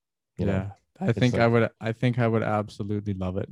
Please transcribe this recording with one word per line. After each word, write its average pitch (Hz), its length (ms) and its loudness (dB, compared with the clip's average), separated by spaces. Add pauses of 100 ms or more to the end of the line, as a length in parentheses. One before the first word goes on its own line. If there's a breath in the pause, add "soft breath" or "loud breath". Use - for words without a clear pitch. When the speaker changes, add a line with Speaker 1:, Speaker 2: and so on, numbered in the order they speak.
(380)
Speaker 1:
You 107 100 -2
know? 98 60 0
Speaker 2:
Yeah. 95 180 -4 (280)
I - 100 -4
Speaker 1:
It's 117 100 2
Speaker 2:
think 123 160 4
I 117 100 4
Speaker 1:
like 117 80 4
Speaker 2:
would, 117 160 4 (100)
I 113 120 -4
think 120 280 0
I 117 80 2
would 113 160 2
absolutely 104 680 -4
love 92 240 -4
it, - 140 -4